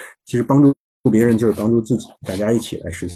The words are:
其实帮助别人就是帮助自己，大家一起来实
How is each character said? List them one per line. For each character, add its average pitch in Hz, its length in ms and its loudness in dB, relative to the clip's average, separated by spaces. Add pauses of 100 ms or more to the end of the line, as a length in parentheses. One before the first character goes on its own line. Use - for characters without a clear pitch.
(240)
其 - 120 -6
实 120 60 0
帮 135 200 4
助 139 100 6 (380)
别 110 140 4
人 117 120 4
就 113 120 0
是 101 40 4
帮 104 180 -4
助 117 100 2
自 113 160 -2
己， - 100 -8 (160)
大 95 140 -8
家 104 160 -2
一 117 80 0
起 - 180 -8
来 87 120 -10
实 87 260 -10